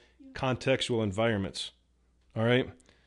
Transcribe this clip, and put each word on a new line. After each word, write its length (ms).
contextual 680
environments. 720
All 80
right? 260